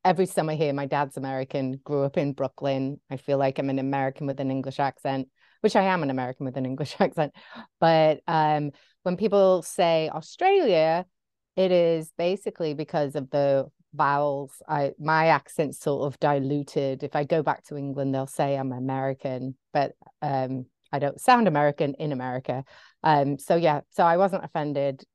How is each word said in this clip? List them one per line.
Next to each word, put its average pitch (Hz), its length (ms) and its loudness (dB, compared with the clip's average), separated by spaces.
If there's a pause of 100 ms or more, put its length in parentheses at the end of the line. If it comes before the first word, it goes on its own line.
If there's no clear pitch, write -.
every 185 220 4
summer 156 280 -2
here. 151 180 0
My 143 140 -4
dad's 143 300 -2
American, 135 640 -4
grew 143 220 -2
up 135 120 -4
in 139 180 0
Brooklyn. 135 640 -4 (100)
I 139 60 -6
feel 139 220 -2
like 135 200 0
I'm 139 120 -2
an 135 100 -2
American 135 460 -4
with 135 120 -6
an 135 140 -4
English 135 260 -6
accent, 135 500 -4 (340)
which 214 120 2
I 196 100 6
am 185 200 2
an 135 60 -2
American 131 340 -6
with 127 120 -8
an 135 100 -2
English 131 300 -6
<laughs> - 40 -4
accent. 156 320 0 (480)
But, 160 480 4
um, 151 420 2 (320)
when 180 140 -2
people 190 460 4
say 165 500 2
Australia, 180 920 2 (500)
it 185 160 2
is 165 460 2
basically 175 560 -4
because 147 420 -4
of 135 140 -6
the 139 360 2 (280)
vowels. 143 720 -2
I, 143 320 -2
my 160 280 2
accent's 147 520 0
sort 139 260 -2
of 135 140 -8
diluted. 139 840 -2
If 147 140 -6
I 147 80 0
go 156 180 0
back 143 220 -4
to 147 120 -14
England, 139 380 -4
they'll 135 140 -4
say 139 280 -2
I'm 135 160 -6
American, 131 840 -6 (160)
but, 143 220 -2 (280)
um, 131 440 -4 (260)
I 143 80 -4
don't 139 200 -4
sound 240 280 4
American 147 460 2
in 156 180 -6
America. 127 500 -6 (400)
Um, 143 380 2
so - 160 2
yeah, 156 240 2 (100)
so 190 140 2
I 170 140 4
wasn't 190 260 0
offended. 143 580 -4 (120)